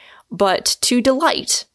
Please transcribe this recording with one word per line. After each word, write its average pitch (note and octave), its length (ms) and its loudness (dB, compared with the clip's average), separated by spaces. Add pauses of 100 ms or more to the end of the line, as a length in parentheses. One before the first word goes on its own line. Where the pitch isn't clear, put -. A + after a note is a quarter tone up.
(300)
but F#3 520 0
to B3 180 2
delight. C4 640 0 (120)